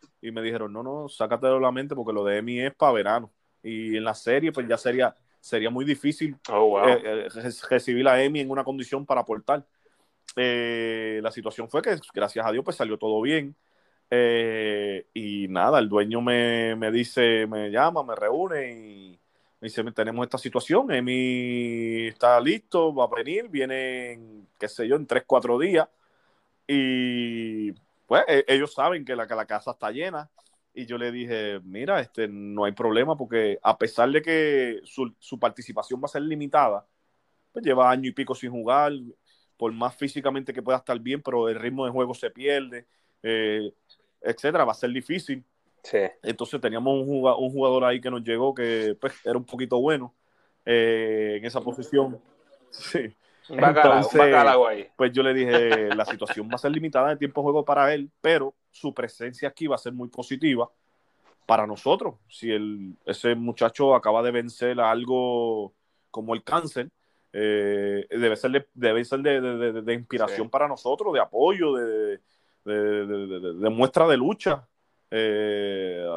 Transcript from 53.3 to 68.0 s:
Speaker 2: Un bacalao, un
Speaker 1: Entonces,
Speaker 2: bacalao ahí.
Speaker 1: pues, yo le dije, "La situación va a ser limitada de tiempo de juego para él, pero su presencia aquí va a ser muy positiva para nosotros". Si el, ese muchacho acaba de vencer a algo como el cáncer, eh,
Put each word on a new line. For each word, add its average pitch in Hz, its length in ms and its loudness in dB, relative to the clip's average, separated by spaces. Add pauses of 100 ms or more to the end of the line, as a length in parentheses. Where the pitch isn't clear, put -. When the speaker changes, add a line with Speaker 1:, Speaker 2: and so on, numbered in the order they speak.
Speaker 2:
Un 143 100 -10
bacalao, 147 380 8
un - 80 4
Speaker 1:
Entonces, 151 140 4
Speaker 2:
bacalao 139 500 8
ahí. 104 280 -6
Speaker 1:
pues, 123 160 2
yo 131 100 2
le 131 120 2
dije, 117 600 2
"La 107 100 0
situación 107 440 -6
va 120 60 -4
a 123 40 -6
ser 143 120 -2
limitada 151 400 0
de 147 60 -2
tiempo 143 240 -4
de 139 40 -2
juego 147 200 2
para 143 280 4
él, 143 180 -6 (100)
pero 170 340 2 (160)
su - 240 -8
presencia 123 540 -8
aquí - 180 -6
va 156 80 0
a 139 40 -2
ser 123 140 -10
muy 123 160 -10
positiva 127 600 -2 (760)
para 107 200 4
nosotros". 139 480 -2 (140)
Si 113 220 -8
el, 104 540 -6
ese 117 300 -2
muchacho 117 600 2
acaba 113 280 4
de 123 80 0
vencer 120 500 -2
a 113 100 4
algo 120 840 -2 (360)
como 113 240 -6
el - 100 -6
cáncer, 151 440 -2 (440)
eh, 101 800 0